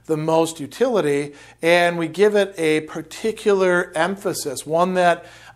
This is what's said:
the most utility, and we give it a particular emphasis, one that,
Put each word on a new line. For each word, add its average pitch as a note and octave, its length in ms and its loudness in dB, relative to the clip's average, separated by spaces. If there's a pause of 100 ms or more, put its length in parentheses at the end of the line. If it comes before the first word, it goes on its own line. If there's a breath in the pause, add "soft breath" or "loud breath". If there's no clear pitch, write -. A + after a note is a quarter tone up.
the D#3 100 -2
most D#3+ 460 0
utility, D3 720 0 (280 loud breath)
and F3 360 4
we E3 100 -2
give G3+ 260 2
it G3 240 0
a D#3 220 2
particular F#3 1120 -2
emphasis, E3 720 -4
one F3 280 0
that, F3 320 2 (300 loud breath)